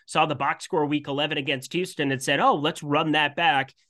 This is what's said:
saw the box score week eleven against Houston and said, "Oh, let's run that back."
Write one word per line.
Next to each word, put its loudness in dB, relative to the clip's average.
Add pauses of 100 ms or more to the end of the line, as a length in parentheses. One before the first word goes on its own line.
saw 2
the -2
box -4
score 0
week -2
eleven -2
against -4
Houston -2
and -2
said, 0
"Oh, 4
let's -2
run 0
that 2
back." 0 (160)